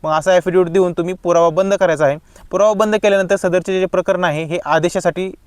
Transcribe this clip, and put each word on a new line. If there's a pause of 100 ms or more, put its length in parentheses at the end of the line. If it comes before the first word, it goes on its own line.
मग
असा
ॲफिडेव्हिट
देऊन
तुम्ही
पुरावा
बंद
करायचा
आहे. (340)
पुरावा
बंद
केल्यानंतर
सदरचे
जे
प्रकरण
आहे
हे
आदेशासाठी (140)